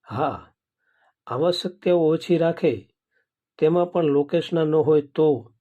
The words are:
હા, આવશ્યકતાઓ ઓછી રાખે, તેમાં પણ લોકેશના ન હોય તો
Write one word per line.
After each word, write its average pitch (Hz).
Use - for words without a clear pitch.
હા, 123
આવશ્યકતાઓ 175
ઓછી 160
રાખે, 165
તેમાં 175
પણ 175
લોકેશના 156
ન 156
હોય 151
તો 147